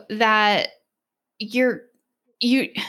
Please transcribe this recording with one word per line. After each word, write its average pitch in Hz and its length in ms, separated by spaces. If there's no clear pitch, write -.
that 214 580
you're, 233 440
you, 247 300